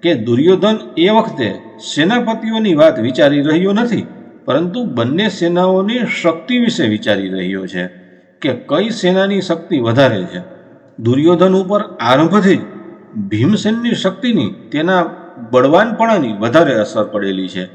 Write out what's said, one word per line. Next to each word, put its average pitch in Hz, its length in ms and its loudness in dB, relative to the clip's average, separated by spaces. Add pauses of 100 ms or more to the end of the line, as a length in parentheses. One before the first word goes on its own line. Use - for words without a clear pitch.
કે 170 120 2
દુર્યોધન 160 640 2 (180)
એ 170 120 4
વખતે 208 500 0 (360)
સેનાપતિઓની 220 800 0
વાત 151 260 4
વિચારી 143 400 2
રહ્યો 160 320 0
નથી, 208 340 0 (380)
પરંતુ 180 400 -2
બંને 143 440 0
સેનાઓની 185 720 0 (240)
શક્તિ 170 360 0
વિશે 220 280 0
વિચારી 104 420 -2
રહ્યો 95 380 -6
છે 90 200 -6 (560)
કે 139 100 0 (140)
કઈ 208 240 0
સેનાની 190 500 0
શક્તિ 165 400 -4
વધારે 117 440 2
છે. 90 180 -10 (560)
દુર્યોધન 160 560 2
ઉપર 190 260 0
આરંભથી 165 760 2
જ - 40 -2 (680)
ભીમસેનની 220 680 0
શક્તિની, 190 600 -2 (180)
તેના 175 320 0 (460)
બળવાનપણાની 175 840 2
વધારે 120 420 2
અસર 107 300 -2
પડેલી 98 440 -4
છે. 92 260 -8